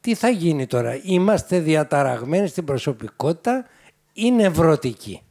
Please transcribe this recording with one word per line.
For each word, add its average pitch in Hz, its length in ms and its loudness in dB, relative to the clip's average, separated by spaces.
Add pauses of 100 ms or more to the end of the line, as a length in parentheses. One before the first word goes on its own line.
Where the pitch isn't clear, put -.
τι 226 140 -2
θα 226 140 0
γίνει 160 380 0
τώρα, 120 360 -2
είμαστε 185 560 2
διαταραγμένοι 151 880 0
στην 165 180 -6
προσωπικότητα 147 1000 -4 (480)
ή 226 180 0
νευρωτικοί; 160 1000 0